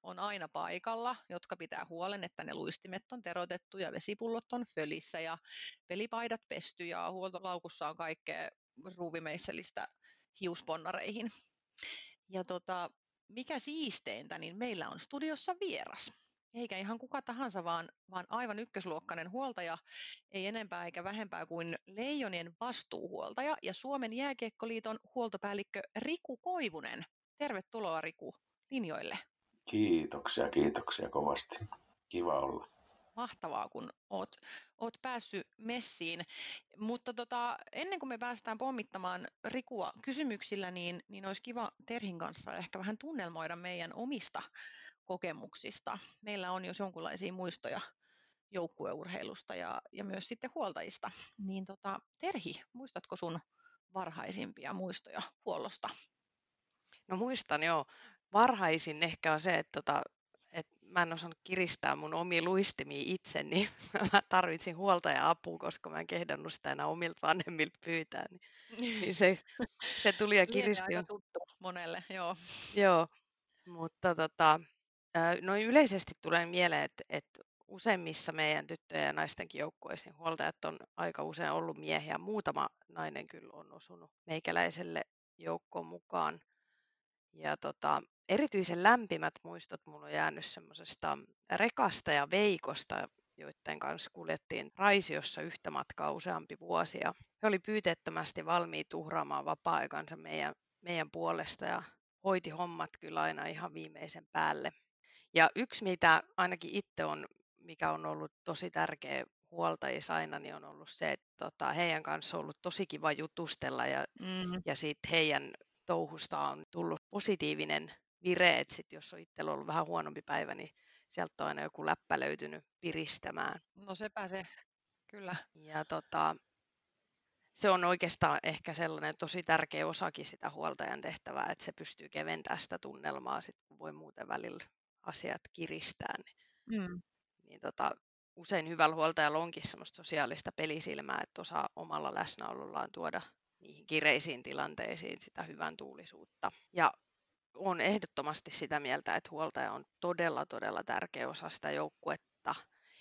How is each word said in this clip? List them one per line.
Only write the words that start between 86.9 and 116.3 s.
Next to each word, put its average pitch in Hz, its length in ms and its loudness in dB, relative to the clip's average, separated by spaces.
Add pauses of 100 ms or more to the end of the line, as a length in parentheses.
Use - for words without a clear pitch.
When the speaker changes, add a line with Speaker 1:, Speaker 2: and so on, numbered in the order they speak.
Speaker 3:
Ja 156 240 -2
tota, 147 440 2 (280)
erityisen 185 540 2
lämpimät 185 500 6 (100)
muistot 165 420 -12
mulla 151 200 -18
on 147 80 -10
jäänyt 156 320 0
semmosesta - 720 -4 (380)
Rekasta 208 560 2
ja 143 200 6
Veikosta, - 760 2 (300)
joitten 76 420 -8
kanssa 76 340 -4
kuljettiin - 600 -4
Raisiossa 185 680 4
yhtä - 300 -6
matkaa 147 400 -2
useampi 165 480 -4
vuosi. 170 440 2
Ja - 100 2 (300)
he 214 40 6
oli 196 120 4
pyyteettömästi 165 880 -2
valmiit 165 480 0
uhraamaan 151 520 -2
vapaa-aikansa 151 680 0
meidän, 156 380 -4 (280)
meidän 165 300 -2
puolesta 165 540 -2
ja 175 180 -2 (400)
hoiti 185 260 2
hommat 165 400 -4 (100)
kyllä 160 220 -2
aina 156 240 2
ihan 160 280 -6
viimeisen 160 580 -10
päälle. 151 400 2 (640)
Ja 160 220 10
yksi, 226 280 -2
mitä 175 400 8 (140)
ainakin 180 360 2
itse 190 320 -2
on, 107 200 -2 (340)
mikä 160 320 -2
on 156 140 -2
ollut 156 260 -4 (120)
tosi 170 280 -4
tärkeä 151 520 -2 (280)
huoltajissa 165 640 -2
aina, 156 240 -2
niin 147 160 -10
on 151 80 -14
ollut 151 260 -18
se, 160 220 -2
että - 160 -4 (100)
tota, - 360 -4
heidän 160 300 0
kanssa 151 340 -4
on 160 60 -2
ollut 147 180 -10
tosi 180 240 -2
kiva 151 260 0
jutustella 143 760 -2
ja, 135 180 2 (140)
Speaker 1:
Mm. 185 460 -2
Speaker 3:
ja 156 100 0
sit 151 240 -2 (120)
heidän 151 400 4 (340)
touhusta 160 540 0